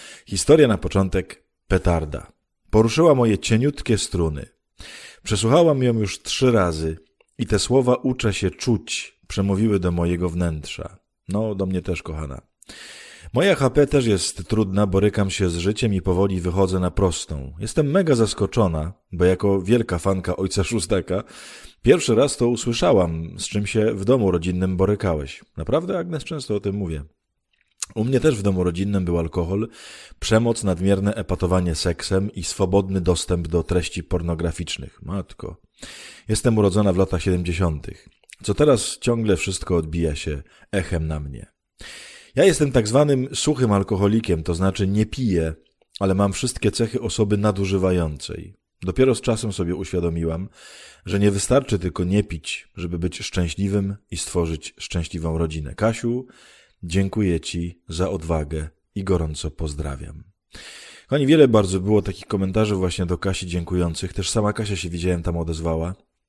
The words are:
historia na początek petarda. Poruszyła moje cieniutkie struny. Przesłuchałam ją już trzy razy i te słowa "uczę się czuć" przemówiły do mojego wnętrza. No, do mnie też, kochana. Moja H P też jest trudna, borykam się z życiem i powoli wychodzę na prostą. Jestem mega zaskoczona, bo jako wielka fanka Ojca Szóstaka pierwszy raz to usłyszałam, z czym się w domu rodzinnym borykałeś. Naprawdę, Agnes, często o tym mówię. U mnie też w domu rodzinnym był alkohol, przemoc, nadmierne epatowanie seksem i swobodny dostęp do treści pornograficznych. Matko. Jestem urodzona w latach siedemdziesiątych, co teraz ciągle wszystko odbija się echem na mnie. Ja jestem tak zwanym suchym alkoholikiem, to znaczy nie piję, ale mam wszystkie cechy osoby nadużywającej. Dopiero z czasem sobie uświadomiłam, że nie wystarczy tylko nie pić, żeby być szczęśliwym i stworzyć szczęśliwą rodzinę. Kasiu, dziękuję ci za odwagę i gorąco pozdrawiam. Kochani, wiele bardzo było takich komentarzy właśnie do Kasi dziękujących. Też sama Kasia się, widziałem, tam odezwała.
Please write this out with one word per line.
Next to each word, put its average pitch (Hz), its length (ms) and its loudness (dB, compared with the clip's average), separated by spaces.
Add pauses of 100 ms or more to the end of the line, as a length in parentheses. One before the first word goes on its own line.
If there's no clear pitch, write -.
(260)
historia 143 420 4
na 107 100 2
początek 95 640 -2 (240)
petarda. 82 640 0 (380)
Poruszyła 113 460 6
moje 113 220 2
cieniutkie 117 600 0
struny. 80 480 -2 (760)
Przesłuchałam 131 600 4
ją 117 160 2
już 101 220 -4
trzy - 300 2
razy 80 460 2 (400)
i - 80 -2
te 104 140 0
słowa 123 360 2
"uczę 123 380 -2
się 95 180 -2
czuć" - 760 -4
przemówiły 101 520 0
do 90 120 0
mojego 87 380 0
wnętrza. 82 680 -6 (300)
No, 107 280 -2
do 95 100 -2
mnie 92 160 -2
też, 85 220 -6
kochana. 76 380 -10 (920)
Moja 170 220 4
H 135 140 2
P 143 180 4
też 139 180 2
jest 98 420 0
trudna, 104 400 2
borykam 98 420 2
się 92 200 0
z 85 80 -2
życiem 101 360 0
i 92 80 0
powoli 95 400 2
wychodzę 92 380 2
na 90 120 0
prostą. 76 680 -2
Jestem 139 320 2
mega 165 240 4
zaskoczona, 95 800 0 (180)
bo 90 140 2
jako 98 360 4
wielka 110 380 0
fanka 92 360 -2
Ojca 95 280 -2
Szóstaka 95 600 -2 (580)
pierwszy 160 340 4
raz 143 220 2
to 120 100 2
usłyszałam, 95 920 0
z - 80 -8
czym 104 200 -2
się 110 260 0
w 98 120 -6
domu 113 260 2
rodzinnym 90 460 -2
borykałeś. 92 640 -2 (140)
Naprawdę, 175 420 -2
Agnes, 165 240 -6
często 143 320 -6
o 101 40 0
tym 98 160 -4
mówię. 80 280 -6 (920)
U 107 80 -2
mnie 127 160 2
też 151 160 2
w 101 60 -6
domu 95 220 2
rodzinnym 92 420 0
był 85 140 0
alkohol, 90 480 -2 (520)
przemoc, 113 440 2
nadmierne 98 520 2
epatowanie 90 600 0
seksem 95 560 -2
i 87 120 -10
swobodny 95 580 0
dostęp 87 460 0
do 82 160 0
treści 87 400 -2
pornograficznych. 85 1000 -6
Matko. - 600 -10 (640)
Jestem 110 300 2
urodzona 101 360 4
w 87 40 2
latach 92 240 0
siedemdziesiątych, 87 880 -2 (340)
co 104 100 -2
teraz 139 480 2
ciągle 113 360 2
wszystko - 380 -4
odbija 80 400 -2
się 71 280 -8 (280)
echem 85 360 -2
na 78 120 -4
mnie. 69 260 -12 (920)
Ja 147 100 4
jestem 151 260 4
tak 117 160 4
zwanym 135 480 2
suchym 127 360 0
alkoholikiem, 101 720 2
to 87 120 -2
znaczy 95 320 0
nie 104 180 2
piję, 85 480 -2 (460)
ale 95 160 2
mam 98 180 2
wszystkie - 380 -2
cechy 117 300 -2
osoby 104 360 0
nadużywającej. 95 1160 -2 (280)
Dopiero 123 340 2
z - 60 -8
czasem 110 320 -2
sobie 90 220 -2
uświadomiłam, 85 720 -4 (560)
że 95 140 0
nie 104 120 6
wystarczy 110 480 0
tylko 87 240 -4
nie 98 200 2
pić, - 520 -10
żeby 87 240 -6
być 85 180 -4
szczęśliwym 98 800 -2 (160)
i 85 60 -10
stworzyć 82 600 -4
szczęśliwą 82 600 -4
rodzinę. 78 380 -4
Kasiu, 117 500 -2 (580)
dziękuję 92 560 0
ci 85 480 -8
za 85 220 -2
odwagę 78 600 -4 (260)
i 98 80 -6
gorąco 85 480 -2
pozdrawiam. 71 720 -8 (840)
Kochani, 139 200 2
wiele 151 200 8
bardzo 98 320 4
było 101 220 4
takich 95 240 -8
komentarzy 104 500 0
właśnie 92 300 -2
do 85 120 -2
Kasi 92 300 -4
dziękujących. 87 640 -2
Też 95 160 -4
sama 104 240 0
Kasia 101 220 -4
się, 87 140 -8
widziałem, 87 340 -2
tam 85 140 -2
odezwała. 82 580 -4 (340)